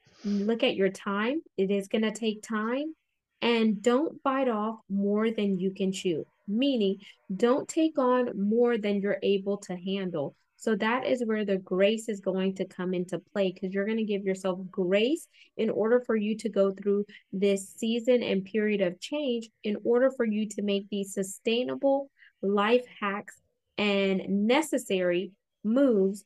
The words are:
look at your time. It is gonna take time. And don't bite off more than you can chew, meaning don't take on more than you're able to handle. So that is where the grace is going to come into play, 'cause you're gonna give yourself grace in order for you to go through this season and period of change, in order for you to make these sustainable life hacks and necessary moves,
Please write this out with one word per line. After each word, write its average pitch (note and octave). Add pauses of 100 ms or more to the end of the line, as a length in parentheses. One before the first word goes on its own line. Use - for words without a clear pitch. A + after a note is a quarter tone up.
(240)
look G#3
at B3
your F#3+
time. G#3+ (160)
It F#3+
is G3
gonna G#3+
take G#3+
time. A#3+ (460)
And A3+
don't B3+
bite C4+
off A3 (100)
more G3+
than G3+
you F#3+
can F#3+
chew, F3+ (220)
meaning G#3+ (360)
don't A#3+
take D#4+
on B3
more A#3
than G3+
you're G3+
able G3
to F#3+
handle. F3+ (200)
So A3
that A3+
is B3+
where G#3+
the G3
grace G3
is G3+
going F#3+
to F#3+
come F#3
into F3+
play, G3
'cause F#3+
you're G3
gonna A3
give G3+
yourself F#3+ (120)
grace G#3 (300)
in A3
order A3
for B3
you G#3+
to A3
go G3
through G3+ (260)
this G3
season A#3
and G3
period G#3+
of F3
change, B3 (140)
in G#3
order A#3+
for C4
you G#3+
to G#3+
make G3+
these G3
sustainable C4 (320)
life G#3 (140)
hacks G3+ (380)
and G3
necessary G3 (320)
moves, G#3+